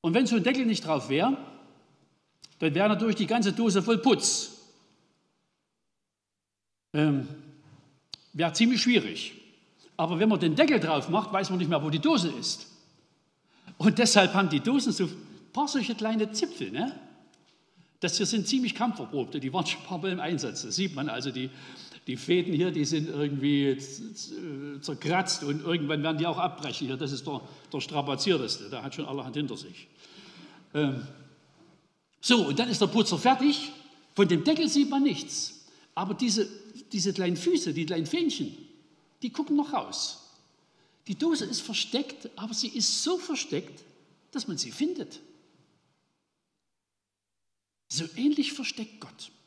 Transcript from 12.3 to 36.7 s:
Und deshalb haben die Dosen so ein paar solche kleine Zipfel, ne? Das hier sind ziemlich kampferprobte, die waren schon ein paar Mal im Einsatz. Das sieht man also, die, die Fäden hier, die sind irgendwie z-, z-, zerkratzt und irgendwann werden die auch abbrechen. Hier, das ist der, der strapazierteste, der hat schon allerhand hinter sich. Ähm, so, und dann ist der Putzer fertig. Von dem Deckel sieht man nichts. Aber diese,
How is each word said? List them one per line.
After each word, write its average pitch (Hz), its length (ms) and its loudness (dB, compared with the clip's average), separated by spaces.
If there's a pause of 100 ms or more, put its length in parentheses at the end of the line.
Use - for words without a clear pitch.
Und 202 200 4
deshalb 214 360 6
haben 190 160 4
die 147 100 2
Dosen 254 320 2
so 180 140 0
ein 151 60 -6 (420)
paar 285 160 0
solche 240 260 -2
kleine 214 380 0
Zipfel, - 360 -4
ne? 196 240 -4 (1080)
Das 180 160 -2
hier 202 80 2
sind 214 200 0
ziemlich 254 300 0
kampferprobte, 147 640 -2
die 131 140 -4
waren 180 120 0
schon - 140 -4
ein - 80 -18
paar 180 120 -6
Mal 185 120 -2
im 180 80 -4
Einsatz. 139 440 -4
Das 127 120 -8
sieht 175 180 -2
man 139 140 -6
also, 127 240 -6
die, 127 180 -6 (560)
die 123 120 -6
Fäden 175 360 0
hier, 175 160 2
die 147 140 -2
sind 156 240 0
irgendwie 139 680 2
z-, 113 400 -12
z-, 143 680 -12
zerkratzt 180 600 -2
und 147 180 -4
irgendwann 151 400 -2
werden 156 140 -2
die 165 100 0
auch 160 100 -2
abbrechen. 151 500 -4
Hier, 135 100 -4
das 139 160 -6
ist 127 120 -10
der, 139 140 -6 (320)
der 143 80 -4
strapazierteste, 139 880 -2
der 120 140 -10
hat 139 100 -8
schon 151 120 -8
allerhand 131 320 -8
hinter 135 180 -4
sich. - 320 -16 (840)
Ähm, 135 340 0 (1120)
so, 226 280 4
und 139 120 0
dann 247 100 0
ist 190 120 0
der 196 60 4
Putzer 190 300 2
fertig. 262 540 4 (440)
Von 196 120 6
dem 170 160 4
Deckel 311 240 2
sieht 285 220 4
man 277 140 2
nichts. - 640 -4 (300)
Aber 190 180 -4
diese, 220 360 0 (420)